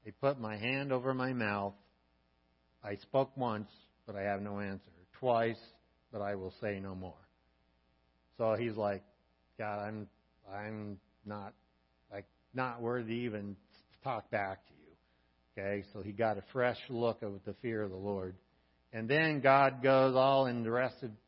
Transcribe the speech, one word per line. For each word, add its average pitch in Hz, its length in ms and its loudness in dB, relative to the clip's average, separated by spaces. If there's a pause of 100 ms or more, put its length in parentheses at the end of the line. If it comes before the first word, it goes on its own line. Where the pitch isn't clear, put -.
I 107 60 -12
put 139 300 0
my 107 160 -4
hand 135 360 -2
over 131 220 0
my 127 180 0
mouth. 101 420 0 (1080)
I 104 140 -6
spoke 135 400 0
once, 110 340 -2 (360)
but 101 100 -8
I 98 60 -4
have 101 200 0
no 101 160 -6
answer. 98 320 -8 (220)
Twice, 117 480 2 (500)
but 107 100 -6
I 101 140 -2
will 92 160 -6 (100)
say 101 200 -4
no 95 160 -8
more." 85 320 -12 (1080)
So 110 160 2
he's 113 220 -2
like, 101 280 -2 (540)
"God, 104 200 -4
I'm, 104 300 -8 (420)
I'm 104 500 -10 (240)
not, 104 300 -10 (560)
like, 101 160 -12 (280)
not 123 260 -4
worthy 117 340 -2
even 104 400 -4
to - 480 -20
talk 117 280 -6
back 98 360 -2
to - 60 -20
you." - 240 -20 (560)
Okay, 101 400 -4
so 107 100 -10
he 104 100 -8
got 107 260 2
a 95 40 -8 (100)
fresh 123 360 2
look 117 340 0
of 101 220 -8
the 101 100 -8
fear 113 280 -4
of 101 80 -4
the 92 60 -8
Lord. 95 400 -4 (580)
And 113 140 -4
then 151 320 2
God 135 420 6
goes 131 340 6
all 135 300 6
in 120 180 0
the 113 60 0
rest 123 320 0
of 117 100 -8 (160)